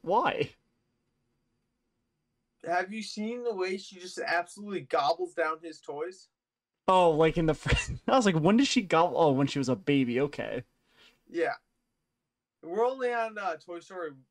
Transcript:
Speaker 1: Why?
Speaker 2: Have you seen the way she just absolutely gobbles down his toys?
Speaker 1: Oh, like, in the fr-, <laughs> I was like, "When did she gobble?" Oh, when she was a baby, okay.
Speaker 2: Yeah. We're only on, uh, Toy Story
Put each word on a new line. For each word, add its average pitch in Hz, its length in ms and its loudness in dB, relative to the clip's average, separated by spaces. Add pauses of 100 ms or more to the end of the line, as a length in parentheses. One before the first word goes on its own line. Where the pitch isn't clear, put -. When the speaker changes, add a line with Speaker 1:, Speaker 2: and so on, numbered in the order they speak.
Speaker 1:
Why? 170 440 0 (2250)
Speaker 2:
Have 185 240 -2
you 220 100 -8
seen 233 440 -8
the 226 100 -4
way 190 220 -4
she 196 240 -16
just 180 180 -14
absolutely 175 640 -6
gobbles 170 520 -2
down 160 300 -4
his 160 160 -16
toys? 156 480 -12 (640)
Speaker 1:
Oh, 180 220 6
like, 160 260 2
in 165 80 2
the 156 80 2
fr-, - 480 -2
<laughs> - 80 -6
I 262 80 4
was 226 80 4
like, 190 100 4
"When 180 220 4
did 277 100 4
she 240 140 0
gobble?" 165 360 2
Oh, 151 140 6
when 135 160 2
she 143 120 -4
was 127 100 -2
a 120 80 2
baby, 127 420 2
okay. 117 440 -4 (680)
Speaker 2:
Yeah. 151 240 -2 (1080)
We're 190 240 -2
only 254 280 -2
on, 226 240 -4
uh, 185 180 -4 (100)
Toy 170 140 -12
Story 170 300 -10 (220)